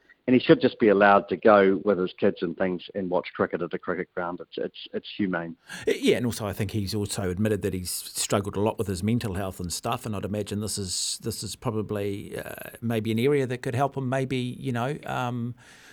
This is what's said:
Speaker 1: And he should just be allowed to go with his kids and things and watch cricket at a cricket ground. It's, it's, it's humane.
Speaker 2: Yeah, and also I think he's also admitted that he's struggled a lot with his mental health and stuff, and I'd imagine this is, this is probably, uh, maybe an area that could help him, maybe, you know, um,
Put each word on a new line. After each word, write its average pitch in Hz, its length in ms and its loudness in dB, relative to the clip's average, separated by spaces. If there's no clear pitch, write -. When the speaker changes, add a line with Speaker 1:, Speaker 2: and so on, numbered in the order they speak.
Speaker 1:
And 127 60 4
he 123 60 8
should 151 200 6
just - 200 0
be 113 80 6
allowed 101 420 8
to 95 80 -2
go 98 460 8
with 98 160 2
his 90 200 0
kids 101 220 2
and 85 160 -4
things 92 240 -2
and 92 160 -4
watch 90 240 0
cricket 90 260 -2
at 85 140 -6
a - 20 -4
cricket 87 380 -6
ground. 87 260 -6
It's, - 160 -12
it's, - 340 -8
it's - 240 -8
humane. 85 400 -2
Speaker 2:
Yeah, 190 320 4
and 120 80 -2
also 110 220 -2
I 98 60 -2
think 101 180 -4
he's 104 240 -4
also 101 340 -2
admitted 101 320 0
that 95 140 -2
he's 90 160 -6
struggled - 640 -2
a - 20 -2
lot 107 200 0
with 98 80 -2
his 92 160 -4
mental 110 320 0
health 95 240 -6
and 90 120 -6
stuff, 120 340 -6
and 110 100 -6
I'd 95 100 -6
imagine 101 360 -4
this 107 180 -4
is, - 420 -6
this 113 220 -8
is 104 120 -10
probably, 104 840 -6
uh, - 320 -12
maybe 113 300 0
an 110 80 2
area 135 260 2
that 120 160 -6
could 123 140 -4
help 135 200 0
him, 135 140 -4
maybe, 131 280 -2
you 127 340 -6
know, 123 340 -4
um, 123 480 -4